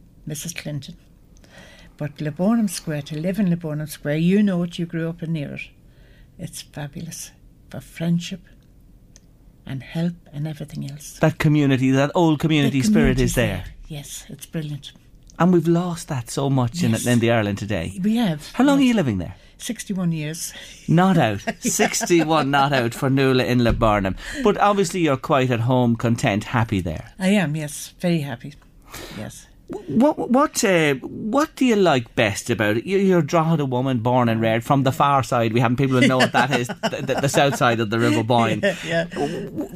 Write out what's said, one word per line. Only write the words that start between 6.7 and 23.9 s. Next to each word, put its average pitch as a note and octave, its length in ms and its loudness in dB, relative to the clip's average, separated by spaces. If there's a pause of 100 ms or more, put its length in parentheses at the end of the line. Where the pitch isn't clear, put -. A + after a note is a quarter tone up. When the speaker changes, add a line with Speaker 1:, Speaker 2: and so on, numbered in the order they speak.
Speaker 1:
for - 140 -14
friendship E3+ 580 -4 (1300)
and C3 160 -10
help E3+ 320 -4 (180)
and D3 160 -8
everything C#3+ 420 -10
else. - 300 -16
Speaker 2:
That D#3 180 2
community, C#3 520 4
that C#3 240 2
old D#3+ 260 4
community C#3+ 400 2
Speaker 1:
The B2+ 60 2
Speaker 2:
spirit - 340 4
is A#2+ 140 2
Speaker 1:
community's - 0 -
Speaker 2:
there. G2+ 300 0 (240)
Speaker 1:
Yes, D3 400 -14
it's - 180 -16
brilliant. D3+ 460 -10 (460)
Speaker 2:
And F3+ 140 4
we've E3+ 160 4
lost E3+ 400 0
that B2+ 220 -8
so C#3 200 -2
much B2 320 0
in, A#2 100 2
Speaker 1:
Yes. A2+ 140 -2
Speaker 2:
in A#2+ 120 4
the A#2 120 2
Ireland G#2 280 0
today. F#2+ 440 -6
Speaker 1:
We G#3+ 140 0
have. F3 360 -4
Speaker 2:
How B3 120 2
long C#4 140 4
Speaker 1:
Yes. C#4 60 4
Speaker 2:
are B3+ 40 6
you A#3+ 60 2
living C3 240 0
there? F2+ 180 -8 (220)
Speaker 1:
Sixty-one F#3+ 540 -6
years. D#3+ 420 -8 (340)
Speaker 2:
Not F3 300 4
out. G#2+ 320 0
Speaker 1:
<laughs> - 100 -8
Speaker 2:
Sixty-one, D#3+ 880 0
not C#3+ 220 0
out A#2+ 220 0
for C3+ 160 -2
Nuala C3 340 4
in B2 160 2
Libornum. G#2 560 2 (260)